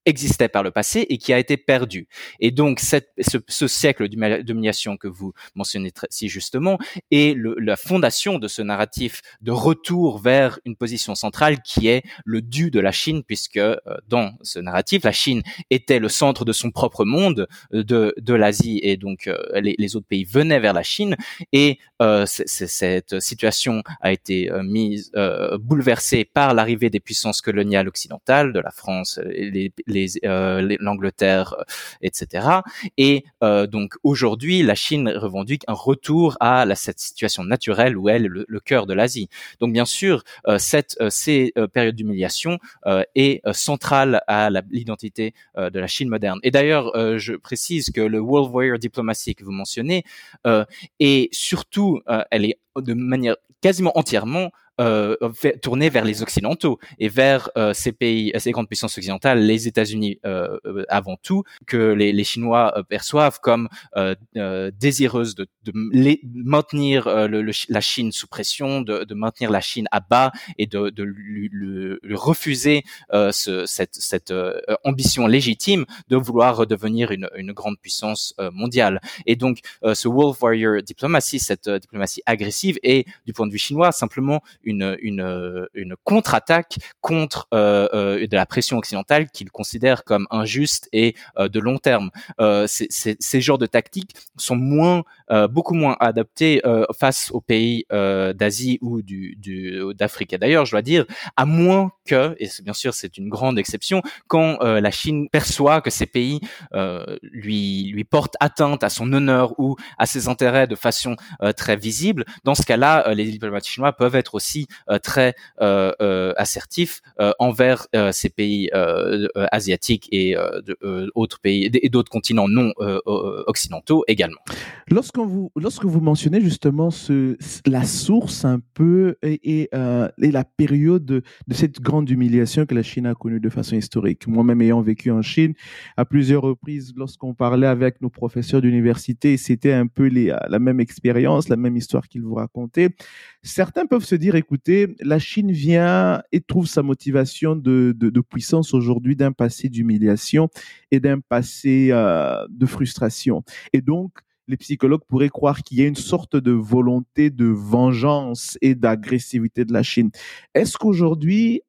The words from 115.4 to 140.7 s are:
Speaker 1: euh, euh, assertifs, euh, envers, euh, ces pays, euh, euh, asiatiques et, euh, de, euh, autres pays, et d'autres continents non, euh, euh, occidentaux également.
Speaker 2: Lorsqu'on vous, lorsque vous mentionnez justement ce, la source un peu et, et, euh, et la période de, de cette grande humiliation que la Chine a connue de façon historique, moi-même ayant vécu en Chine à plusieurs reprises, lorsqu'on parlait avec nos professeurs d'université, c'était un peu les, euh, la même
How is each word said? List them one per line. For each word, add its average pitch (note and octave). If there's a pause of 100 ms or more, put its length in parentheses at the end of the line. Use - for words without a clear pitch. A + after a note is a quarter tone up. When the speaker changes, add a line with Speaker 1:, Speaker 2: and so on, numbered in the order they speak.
Speaker 1:
euh, G2
euh, F#2
assertifs, - (200)
euh, G#2
envers, B2
euh, G#2
ces -
pays, G#2
euh, F#2
euh, G2
asiatiques G2+
et, F#2
euh, F2
de, G2
euh, F#2+
autres -
pays, G2
et C3
d'autres A#2+
continents G#2+
non, A2+
euh, G2
euh, G2+
occidentaux -
également. F#2 (500)
Speaker 2:
Lorsqu'on A3+
vous, F#3+
lorsque F3+
vous E3+
mentionnez D#3
justement D#3+
ce, C3+ (300)
la D3
source -
un B2+ (140)
peu F3
et, D#3
et, D3+
euh, B2 (120)
et D3
la E3
période D3+
de, C3 (240)
de B2+
cette D3+
grande C3+
humiliation B2
que C3
la A#2
Chine B2
a A#2
connue A2+
de A2
façon A2+
historique, -
moi-même A#2
ayant A#2
vécu A2
en A2+
Chine D#3+ (420)
à A#2+
plusieurs C#3
reprises, C3+
lorsqu'on C3
parlait B2+
avec B2+
nos B2
professeurs A#2+
d'université, B2
c'était B2+
un B2
peu C3+
les, B2
euh, B1 (100)
la G2+
même B2+